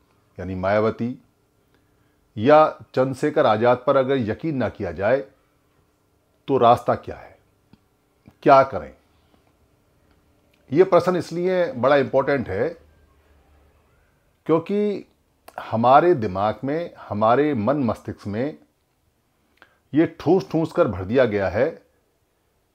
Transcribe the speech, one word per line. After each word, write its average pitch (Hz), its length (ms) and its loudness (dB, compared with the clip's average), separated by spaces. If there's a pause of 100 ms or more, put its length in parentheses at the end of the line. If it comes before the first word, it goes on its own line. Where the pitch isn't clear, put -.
(380)
यानी 92 160 -10
मायावती 107 600 -2 (1200)
या 147 280 6 (300)
चंद्रशेखर 135 520 0
आज़ाद 120 400 2
पर 139 100 2
अगर 135 240 0
यकीन 143 360 -6
ना 113 140 -4
किया 90 220 -8
जाए 110 320 -2 (1200)
तो 135 100 0
रास्ता 120 380 4
क्या - 200 -16
है, - 220 -20 (1040)
क्या 135 220 6
करें? - 280 -8 (1800)
ये 160 140 4
प्रश्न 180 320 2
इसलिए 175 560 -4
बड़ा 131 240 2
इंपॉर्टेंट 131 520 -2
है 101 200 -4 (1800)
क्योंकि 196 600 -2 (540)
हमारे 135 520 4
दिमाग 107 500 -4
में, 156 340 -6
हमारे 117 560 0
मन 131 300 -2
मस्तिष्क 107 420 -8
में 120 320 -8 (1300)
ये 156 140 2 (140)
ठूस 175 300 0
ठूस 160 220 -4
कर 165 160 0
भर 95 160 -8
दिया 123 200 2
गया 101 240 -2
है 110 200 -2 (1080)